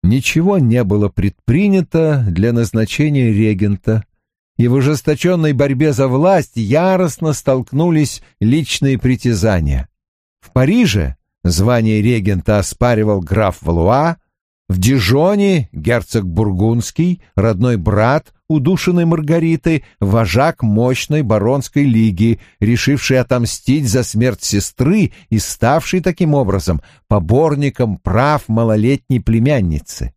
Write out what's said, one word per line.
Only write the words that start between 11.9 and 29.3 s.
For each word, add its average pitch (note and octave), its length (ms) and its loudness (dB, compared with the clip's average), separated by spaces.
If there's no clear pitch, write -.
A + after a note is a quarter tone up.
регента G#2 560 0
оспаривал G#2+ 640 0
граф F#2+ 420 -2
Валуа, G#2+ 540 0
в F#2 100 -2
Дижоне C#3 920 2
герцог G#2+ 520 -2
Бургундский, A2 1000 -2
родной G#2+ 420 0
брат G#2 560 0
удушенной E3+ 580 0
Маргариты, E3 800 0
вожак A2 600 0
мощной A#2+ 600 0
баронской B2 640 0
лиги, A2 560 2
решивший B2+ 600 0
отомстить B2+ 680 -2
за A#2+ 160 0
смерть A2 400 -2
сестры D3 680 -2
и A2 100 0
ставший D3+ 640 -2
таким D#3+ 340 0
образом F#2+ 480 -2
поборником B2 880 0
прав C3+ 520 0
малолетней A2+ 720 0
племянницы. A2 960 -2